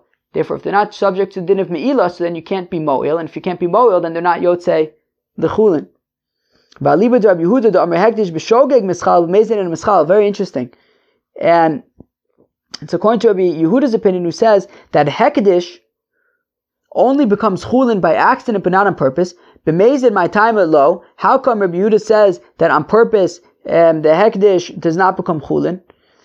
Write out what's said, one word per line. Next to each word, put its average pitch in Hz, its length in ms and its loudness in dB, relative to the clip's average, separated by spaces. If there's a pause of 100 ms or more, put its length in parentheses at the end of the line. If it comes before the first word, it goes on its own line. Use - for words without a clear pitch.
(320)
Therefore, 156 240 -4
if - 60 -14
they're - 100 -6
not 208 220 0
subject 196 400 -2
to 190 60 -10
the 170 60 -10
din 190 120 0
of 170 120 -4
me'ila, 208 400 -2
so 175 140 -8
then 170 100 -4
you 160 80 -10
can't 185 280 -8
be 175 80 -6
mo'il, 147 400 -2
and 160 100 -10
if - 80 -20
you 156 60 -10
can't 180 180 -8
be 175 60 -2
mo'il, 196 340 2
then 165 120 -6
they're 170 100 -6
not 175 180 -2
yotze 175 520 -2 (460)
lechulin. 165 500 0 (920)
Ba'aliba 202 400 2
de 202 60 2
Rabbi 180 160 0
Yehuda, 214 300 2
de 165 100 2
Amar 170 160 -2
Hektish, 208 320 0
b'shogeg 240 520 0
mischal, 180 440 0
b'mezin 208 320 0
and 180 140 -6
mischal. 160 340 0
Very 202 220 2
interesting. 180 420 -6 (680)
And 165 420 0 (960)
it's 156 140 -8
according 208 260 0
to 226 80 2
Rabbi 190 120 0
Yehuda's 180 540 0
opinion, 185 300 -2
who 170 60 -4
says 208 380 0 (240)
that 147 160 0
Hektish 190 720 0 (1120)
only 262 340 2
becomes 202 380 -2
chulin 240 360 0
by 165 140 2
accident, 208 480 0
but 180 80 -2
not 190 160 2
on 185 80 0
purpose. 170 400 -2 (320)
B'mezin 233 460 2
my 180 160 0
time 214 260 2
lo. 160 500 2 (120)
How 226 220 0
come 247 240 -2
Rabbi 175 160 -2
Yehuda 208 220 2
says 208 400 2 (180)
that 165 120 2
on 147 140 0
purpose, 214 560 0 (280)
um, 165 340 2
the 156 80 4
Hektish 190 680 0
does 165 180 -2
not 185 200 0
become 175 240 -6
chulin? 151 420 -4 (420)